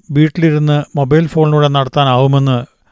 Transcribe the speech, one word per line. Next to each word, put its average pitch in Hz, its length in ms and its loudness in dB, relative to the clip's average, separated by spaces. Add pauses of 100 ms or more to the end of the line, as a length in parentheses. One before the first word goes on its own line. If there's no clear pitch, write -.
(120)
വീട്ടിലിരുന്ന് 151 680 0 (180)
മൊബൈൽ 147 320 0
ഫോണിലൂടെ 151 420 0
നടത്താനാവുമെന്ന് 135 880 0 (340)